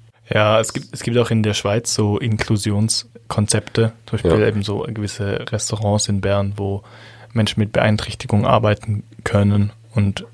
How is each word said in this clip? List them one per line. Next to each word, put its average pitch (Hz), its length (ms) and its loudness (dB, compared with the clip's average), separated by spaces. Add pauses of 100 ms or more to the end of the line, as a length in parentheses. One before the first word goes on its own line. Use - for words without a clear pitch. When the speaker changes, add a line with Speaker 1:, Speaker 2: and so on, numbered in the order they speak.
(300)
Speaker 1:
Ja, 107 300 4
es 110 140 -2
gibt, 135 200 -8
es 123 100 -12
gibt 120 140 0
auch 117 140 2
in 110 120 2
der 107 100 0
Schweiz 104 400 -2
so 104 260 0
Inklusionskonzepte, 107 1700 -2 (120)
zum 110 120 -4
Beispiel 92 240 2
Speaker 2:
Ja. 110 60 4
Speaker 1:
eben 107 160 0
so 101 240 -4
gewisse 104 640 -6
Restaurants 107 580 0
in 98 120 0
Bern, 98 360 0
wo 98 260 -4 (500)
Menschen 113 260 0
mit 107 120 0
Beeinträchtigung 110 720 0
arbeiten 107 580 2 (200)
können 101 480 2 (220)
und, 101 400 0